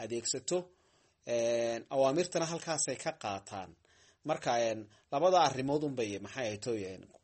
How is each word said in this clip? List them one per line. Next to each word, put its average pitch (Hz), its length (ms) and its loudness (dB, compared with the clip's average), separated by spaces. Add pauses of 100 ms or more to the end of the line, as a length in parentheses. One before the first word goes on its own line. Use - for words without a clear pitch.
adeegsato. 120 540 -2 (720)
Een, 117 640 0
awaamirtana 156 560 2
halkaasay 156 520 -2
ka 160 140 -4
qaataan. 98 580 -8 (560)
Marka, 147 340 2
een, 113 280 0 (240)
labada 175 320 6
arrimood 139 400 2
unbay, 117 360 -2
maxay 107 280 -6
ahayd, 104 140 -6
toy, 113 220 -2
een, 92 200 -10 (200)